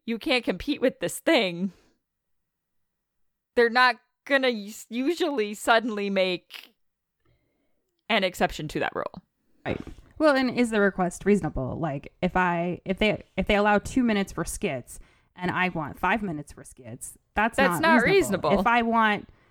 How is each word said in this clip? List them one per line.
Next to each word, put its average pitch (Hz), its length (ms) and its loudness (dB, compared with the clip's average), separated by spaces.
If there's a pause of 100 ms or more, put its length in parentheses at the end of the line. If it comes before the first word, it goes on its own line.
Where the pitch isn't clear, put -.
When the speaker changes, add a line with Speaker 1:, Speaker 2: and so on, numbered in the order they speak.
Speaker 1:
you 226 120 -4
can't 254 260 -2
compete - 380 -4
with - 180 0
this 170 200 -6
thing, 190 540 0 (1800)
they're 233 140 4
not 247 280 4 (280)
gonna 262 240 2
us-, 214 400 -8
usually 262 640 -2
suddenly 214 560 0
make 185 640 -4 (1400)
an 208 140 2
exception 180 460 -2
to - 100 -6
that - 160 -4
rule. - 260 -8 (440)
Speaker 2:
Right. - 140 -4 (380)
Well, 302 180 4
and 262 220 0
is 240 120 2
the 220 100 0
request 185 460 0
reasonable? 151 520 0
Like, 147 440 -8
if 180 160 0
I, 175 480 0
if 185 140 -4
they, 208 240 0 (120)
if 185 120 -2
they 214 80 2
allow 208 240 4
two - 240 0
minutes 208 280 0
for 160 140 -6
skits - 540 -8 (360)
and 180 160 -4
I 180 180 0
want 160 300 -8
five 185 240 0
minutes 156 300 -8
for - 100 -20
skits, - 540 -18 (180)
that's 220 220 0
Speaker 1:
That's 269 240 2
Speaker 2:
not 330 140 6
Speaker 1:
not 233 80 4
Speaker 2:
reasonable. 247 480 2
Speaker 1:
reasonable. 196 80 4
Speaker 2:
If 196 80 0
I 233 160 4
want 226 440 0 (240)